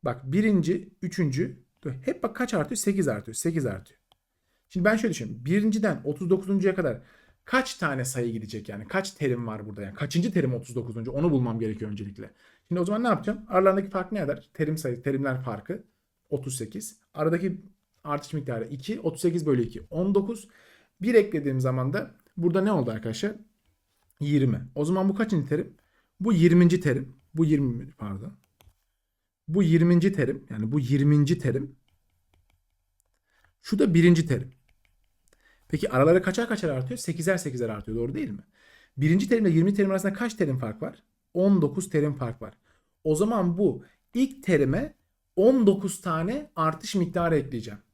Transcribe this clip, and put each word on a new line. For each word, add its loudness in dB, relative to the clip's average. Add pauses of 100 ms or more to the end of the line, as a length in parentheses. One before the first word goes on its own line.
Bak -6
birinci, 2 (120)
üçüncü, -2 (280)
dur, -8
hep -6
bak -6
kaç -4
artıyor? -2
Sekiz 0
artıyor, -6
sekiz -2
artıyor. -8 (720)
Şimdi -2
ben 4
şöyle 0
düşünüyorum. -10
Birinciden 0
otuz -4
dokuzuncuya 0
kadar -2 (440)
kaç -2
tane -4
sayı -4
gidecek -10
yani? -12
Kaç -4
terim -2
var -10
burada -12
yani? -10
Kaçıncı -2
terim 0
otuz -8
dokuzuncu? -6
Onu 0
bulmam 0
gerekiyor -6
öncelikle. -12 (360)
Şimdi -2
o 0
zaman -2
ne 0
yapacağım? -2
Aralarındaki 2
fark -6
ne -4
eder? -4
Terim -2
sayı, -6
terimler -2
farkı -8 (460)
otuz -6
sekiz. -12 (140)
Aradaki -2 (420)
artış -6
miktarı -6
iki, -8
otuz -6
sekiz 0
bölü 2
iki, -6
on -2
dokuz. -2 (540)
Bir 0
eklediğim 2
zaman -2
da -6 (260)
burada 2
ne 2
oldu 0
arkadaşlar? -6 (840)
Yirmi. 2
O -2
zaman 2
bu 0
kaçıncı 0
terim? -4 (460)
Bu 2
yirminci 6
terim. -2 (180)
Bu 2
yirmi, 0
pardon. -10 (1120)
Bu 2
yirminci 6
terim. -2
Yani -4
bu 2
yirminci 4
terim. -4 (1900)
Şu -2
da 4
birinci 6
terim. -2 (1160)
Peki -2
araları 6
kaçar -2
kaçar -2
artıyor? -4
Sekizer -2
sekizer -4
artıyor. -8
Doğru -4
değil -6
mi? -12 (540)
Birinci 2
terimle 4
yirminci 4
terim 2
arasında 0
kaç -4
terim -2
fark -6
var? -12 (300)
On 4
dokuz -2
terim 2
fark -8
var. -14 (500)
O 2
zaman 2
bu 2 (300)
ilk -2
terime 2 (420)
on 6
dokuz 0
tane -4
artış -2
miktarı 0
ekleyeceğim. -4 (140)